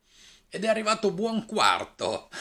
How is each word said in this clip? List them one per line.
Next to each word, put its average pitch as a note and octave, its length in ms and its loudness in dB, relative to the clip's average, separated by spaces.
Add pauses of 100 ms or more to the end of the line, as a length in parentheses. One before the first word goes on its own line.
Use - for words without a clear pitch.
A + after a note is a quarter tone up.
(480)
ed F3+ 160 -8
è - 20 0
arrivato G#3+ 460 0
buon A3 340 -2
quarto, G2+ 840 0 (120)